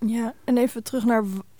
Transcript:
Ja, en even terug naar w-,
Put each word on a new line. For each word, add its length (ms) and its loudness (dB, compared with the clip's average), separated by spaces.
Ja, 280 -2
en 140 2
even 260 0
terug 220 -2
naar 200 4
w-, 140 -6